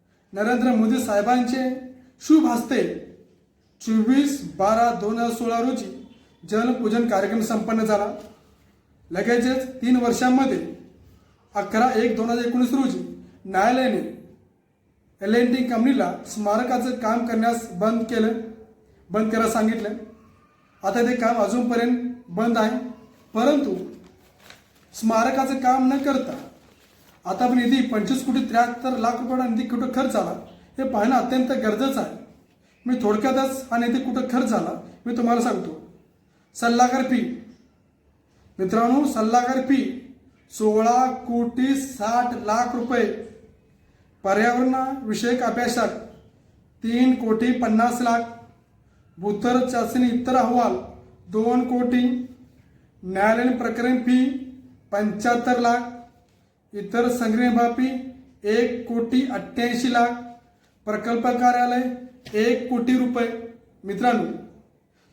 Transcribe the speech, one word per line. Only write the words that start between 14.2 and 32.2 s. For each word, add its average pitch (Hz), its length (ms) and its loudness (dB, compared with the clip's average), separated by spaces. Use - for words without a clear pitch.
एल 214 160 0
अँड 240 200 2
टी 254 80 -2
कंपनीला 233 460 0
स्मारकाचं 226 680 -2
काम 226 300 -2
करण्यास 226 460 -2
बंद 220 320 0
केलं, 220 280 0
बंद 220 220 0
करायला 226 200 2
सांगितलं. 220 420 0
आता 233 200 0
ते 247 140 2
काम 233 200 2
अजूनपर्यंत 233 720 0
बंद 226 280 0
आहे, 226 200 0
परंतु 254 400 2
स्मारकाचं 254 640 0
काम 254 260 4
न 277 140 2
करता 269 360 -2
आता 233 300 0
निधी 247 300 4
पंचवीस 226 420 -2
कोटी 262 180 0
त्र्याहत्तर 233 540 0
लाख 233 220 0
रुपयाचा 254 260 -2
निधी 220 220 -2
कुठं 247 260 -2
खर्च 254 180 0
झाला, 180 220 -2
हे 262 100 -2
पाहणं 226 280 2
अत्यंत 254 380 0
गरजेचं 220 460 0
आहे. - 160 -8